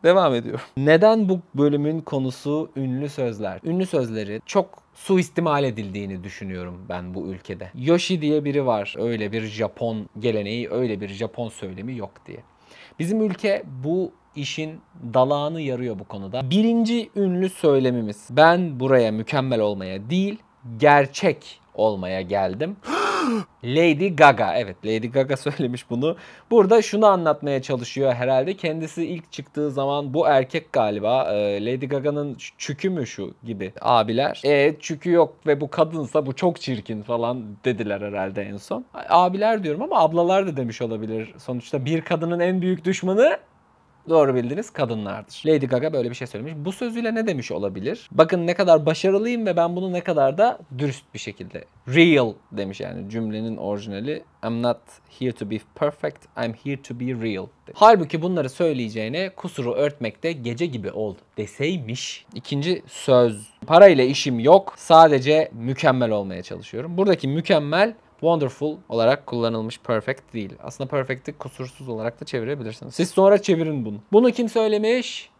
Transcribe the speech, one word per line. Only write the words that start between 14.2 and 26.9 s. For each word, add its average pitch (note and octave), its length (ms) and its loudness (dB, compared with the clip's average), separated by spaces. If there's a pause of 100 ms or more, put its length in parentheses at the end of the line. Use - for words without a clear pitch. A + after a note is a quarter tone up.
işin D#3 460 -10 (320)
dalağını D3 480 2
yarıyor B2 380 -6
bu - 40 -12
konuda. G#2 460 -8
Birinci A3+ 680 2
ünlü F#3 340 0
söylemimiz. B2+ 800 0
"Ben D#3+ 500 4
buraya B2+ 320 4
mükemmel B2 480 -2
olmaya G2 500 -4
değil, G3 300 -2 (380)
gerçek C#3+ 840 4 (120)
olmaya F#2+ 480 -2
geldim." G2 600 -2
<gasps> D#4+ 840 -4
Lady D#3+ 520 2
Gaga. B2+ 400 6
Evet, G2+ 300 -4
Lady A2 220 -2
Gaga C3+ 300 0
<laughs> - 0 -
söylemiş C3 520 -6
bunu. C#3+ 260 -2 (360)
Burada A3 300 6
şunu G#3+ 240 0